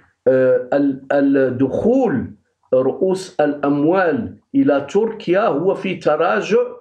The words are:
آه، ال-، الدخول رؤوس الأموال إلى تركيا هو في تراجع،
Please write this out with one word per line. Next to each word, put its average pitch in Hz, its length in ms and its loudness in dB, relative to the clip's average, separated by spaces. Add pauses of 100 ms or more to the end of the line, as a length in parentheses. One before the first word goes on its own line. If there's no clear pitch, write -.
(280)
آه، 131 460 2
ال-، 143 280 0 (100)
الدخول 139 1200 0 (400)
رؤوس 180 680 -2
الأموال 147 960 0 (200)
إلى 139 340 2
تركيا 202 520 0
هو 180 340 0
في 185 200 -6
تراجع، 170 600 0 (240)